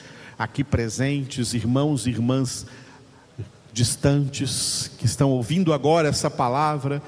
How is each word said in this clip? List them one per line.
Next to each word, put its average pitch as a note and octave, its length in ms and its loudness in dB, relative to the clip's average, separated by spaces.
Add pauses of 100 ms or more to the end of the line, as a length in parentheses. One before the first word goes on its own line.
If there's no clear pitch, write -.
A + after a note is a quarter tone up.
(380)
aqui A#2+ 260 -4
presentes, B2 920 -2
irmãos B2+ 540 0
e - 20 2
irmãs B2 560 0 (1040)
distantes, - 1300 0
que - 80 -2
estão C#3 240 2
ouvindo C#3+ 420 2
agora D3+ 380 4
essa D3 200 0
palavra, C#3+ 760 0